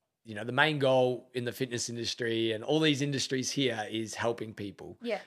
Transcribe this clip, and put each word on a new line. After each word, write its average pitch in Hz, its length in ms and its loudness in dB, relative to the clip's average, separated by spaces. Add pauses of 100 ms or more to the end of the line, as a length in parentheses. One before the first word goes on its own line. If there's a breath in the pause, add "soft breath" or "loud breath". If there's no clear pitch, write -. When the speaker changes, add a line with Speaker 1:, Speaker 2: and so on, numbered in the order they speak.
(240)
Speaker 1:
you 113 100 -10
know, 104 100 -6
the 123 80 -4
main 147 260 4
goal 127 560 4
in 123 100 -2
the 120 80 -2
fitness 123 360 -4
industry 113 640 0
and 107 100 -4
all 151 160 2
these 151 240 4
industries 131 480 -2
here 113 400 0
is 110 240 -4
helping 113 400 -2
people. 101 460 -10
Speaker 2:
Yeah. 233 260 -4